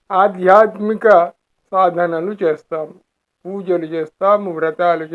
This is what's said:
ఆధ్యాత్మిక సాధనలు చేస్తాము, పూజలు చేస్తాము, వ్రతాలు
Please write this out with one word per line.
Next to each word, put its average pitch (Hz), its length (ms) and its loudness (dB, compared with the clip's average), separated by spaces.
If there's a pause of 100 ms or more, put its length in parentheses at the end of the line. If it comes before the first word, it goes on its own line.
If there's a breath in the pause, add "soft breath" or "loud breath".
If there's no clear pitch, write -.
ఆధ్యాత్మిక 202 960 2 (680)
సాధనలు 175 600 -2 (120)
చేస్తాము, 156 520 -4 (500)
పూజలు 180 500 -4
చేస్తాము, 196 520 -2 (100)
వ్రతాలు 160 580 -2